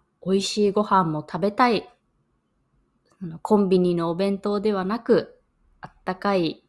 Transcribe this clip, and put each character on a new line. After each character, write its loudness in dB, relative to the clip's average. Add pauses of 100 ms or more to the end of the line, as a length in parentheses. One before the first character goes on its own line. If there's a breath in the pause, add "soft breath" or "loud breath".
(240)
美 -2
味 2
し 0
い 0
ご 2
飯 2
も -4
食 -10
べ 0
た 2
い。 -2 (1300)
あ -12
の、 -14
コ 2
ン 2
ビ 4
ニ 2
の -2
お -4
弁 -2
当 -4
で 0
は -4
な -4
く、 0 (400)
あ -18
っ -20 (140)
た -6
か -2
い -4